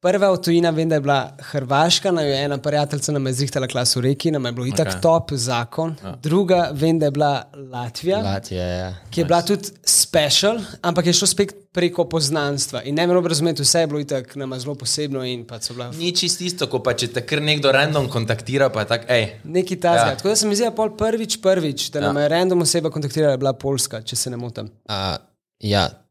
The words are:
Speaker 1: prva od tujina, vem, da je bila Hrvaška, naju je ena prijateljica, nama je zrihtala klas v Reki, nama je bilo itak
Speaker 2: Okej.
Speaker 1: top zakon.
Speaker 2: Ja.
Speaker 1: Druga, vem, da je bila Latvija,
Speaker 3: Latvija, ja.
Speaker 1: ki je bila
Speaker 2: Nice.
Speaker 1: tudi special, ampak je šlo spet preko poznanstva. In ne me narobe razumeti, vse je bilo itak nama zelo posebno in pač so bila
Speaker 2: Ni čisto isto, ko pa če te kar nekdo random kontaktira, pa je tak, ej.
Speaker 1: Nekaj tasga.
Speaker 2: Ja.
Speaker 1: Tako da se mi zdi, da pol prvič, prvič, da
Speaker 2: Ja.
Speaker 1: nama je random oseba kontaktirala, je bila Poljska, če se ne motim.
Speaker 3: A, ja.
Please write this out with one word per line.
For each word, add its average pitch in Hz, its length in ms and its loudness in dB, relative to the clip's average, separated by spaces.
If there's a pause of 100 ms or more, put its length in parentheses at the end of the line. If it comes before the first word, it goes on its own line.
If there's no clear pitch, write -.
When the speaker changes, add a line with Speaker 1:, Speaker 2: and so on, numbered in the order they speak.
Speaker 1:
prva 196 260 2
od 180 120 2
tujina, 170 300 4
vem, 160 180 0
da 160 60 2
je 147 60 2
bila 139 180 2 (240)
Hrvaška, 147 680 2
naju 160 180 2
je 139 120 0
ena 143 180 -2
prijateljica, 147 540 -2
nama 139 160 0
je 127 60 -2
zrihtala 131 340 -2
klas 123 240 0
v 131 100 0
Reki, 143 280 2
nama 139 180 -2
je 120 40 -4
bilo 123 140 -6
itak 139 220 0
Speaker 2:
Okej. 92 120 -4
Speaker 1:
top 165 320 4
zakon. 127 680 -2
Speaker 2:
Ja. 95 200 -12
Speaker 1:
Druga, 175 520 2
vem, 160 280 2
da 151 80 2
je 143 40 4
bila 143 240 0 (180)
Latvija, 131 640 -4
Speaker 3:
Latvija, 98 480 -4
ja. 90 220 -4 (180)
Speaker 1:
ki - 140 -4
je 160 40 2
bila 170 140 2
Speaker 2:
Nice. 170 100 -2
Speaker 1:
tudi 202 200 -2 (140)
special, 170 760 2 (200)
ampak 175 280 0
je 175 60 4
šlo 190 140 2
spet 196 280 0 (140)
preko 175 360 0
poznanstva. 143 760 -2
In 143 120 -6
ne 160 80 2
me 175 60 2
narobe 180 200 4
razumeti, 156 340 0
vse 170 160 4
je 165 80 4
bilo 147 140 -4
itak 139 340 -6
nama 131 240 -8
zelo 139 160 -8
posebno 139 500 -4
in 123 200 -6
pač 117 180 -14
so - 100 -6
bila 123 180 -10
Speaker 2:
Ni 165 200 -4
čisto 175 320 -2
isto, 180 240 -4
ko 127 140 -2
pa 123 120 0
če 120 160 -2
te 123 140 -4
kar 147 180 -2
nekdo 147 300 2
random 143 380 2
kontaktira, 117 600 2
pa 107 120 -2
je 104 80 0
tak, 117 180 0
ej. 117 360 2
Speaker 1:
Nekaj 180 360 -2
tasga. 160 300 4
Speaker 2:
Ja. 131 80 -2
Speaker 1:
Tako - 120 -2
da 214 80 2
se 214 100 2
mi 208 80 2
zdi, 220 100 2
da 226 80 2
pol 220 200 -2
prvič, 220 460 -2
prvič, 175 500 0
da 147 120 -4
Speaker 2:
Ja. 101 60 0
Speaker 1:
nama 143 140 0
je 147 80 2
random 180 320 4
oseba 160 300 0
kontaktirala, 151 400 0
je 131 80 0
bila 135 160 0
Poljska, 131 480 -4
če 123 140 -8
se - 140 -4
ne 123 60 -8
motim. 117 320 -10 (140)
Speaker 3:
A, 95 340 -4 (440)
ja. 101 280 2 (220)